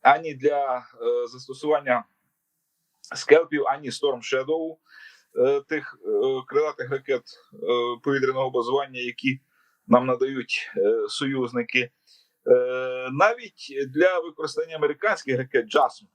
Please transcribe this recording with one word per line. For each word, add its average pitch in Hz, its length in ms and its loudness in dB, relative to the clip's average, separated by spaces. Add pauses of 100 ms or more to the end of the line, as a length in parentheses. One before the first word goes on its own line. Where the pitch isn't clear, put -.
ані 151 320 4
для, 139 440 0
е, 120 480 -4
застосування 127 760 -2 (1080)
скелпів, 151 520 2
ані 139 240 -4
Storm 135 280 -4
Shadow, 156 580 -4 (640)
е, 139 220 2
тих, 147 440 -8
е, 123 420 0
крилатих 143 440 -2
ракет, 135 320 -4
е, - 340 -20 (460)
повітряного 131 480 0
базування, 131 500 -2
які 127 400 -4 (460)
нам 127 200 4
надають, 127 680 -2
е, 104 320 2
союзники. 127 720 -2
Е, 120 100 -6 (1200)
навіть 175 760 -2
для 175 300 4
використання 160 580 -6
американських 151 600 0
ракет 127 280 -2
джасм, 147 480 0